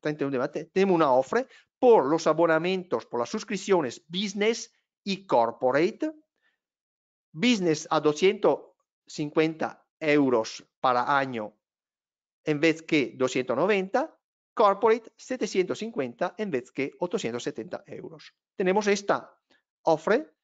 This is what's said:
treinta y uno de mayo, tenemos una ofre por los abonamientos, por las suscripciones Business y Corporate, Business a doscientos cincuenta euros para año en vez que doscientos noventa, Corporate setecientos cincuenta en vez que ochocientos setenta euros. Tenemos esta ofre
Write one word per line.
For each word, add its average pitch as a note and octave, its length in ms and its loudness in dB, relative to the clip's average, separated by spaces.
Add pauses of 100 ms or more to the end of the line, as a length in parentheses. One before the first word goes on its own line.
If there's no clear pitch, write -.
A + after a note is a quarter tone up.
treinta D3+ 220 -4
y C#3 60 -2
uno C#3 60 -6
de B2+ 40 0
mayo, D3+ 340 -6
tenemos F#3+ 220 4
una D#3+ 160 4
ofre E3+ 380 0 (320)
por A3 260 6
los D#3 220 0
abonamientos, E3 760 0
por - 120 -6
las A#2+ 100 -2
suscripciones F#3+ 800 -2
Business G3+ 680 -4 (300)
y G3 240 -6
Corporate, B2+ 880 0 (1200)
Business F3 540 0
a D#3+ 80 2
doscientos D#3 600 2 (440)
cincuenta D#3 800 -4 (140)
euros C#3 680 0 (160)
para B2 380 0
año B2+ 340 -6 (920)
en D3+ 160 -2
vez D#3+ 220 2
que C#3 340 0
doscientos B2+ 400 -2
noventa, G3 600 -2 (380)
Corporate A3 600 2
setecientos G3+ 640 -4
cincuenta F3 580 -6
en G#3 140 -6
vez B2 180 -4
que C3 300 -6
ochocientos B2+ 420 -6
setenta - 440 -10
euros. - 460 -18 (220)
Tenemos G3 320 0
esta G3 500 -2 (460)
ofre F#3+ 480 0 (140)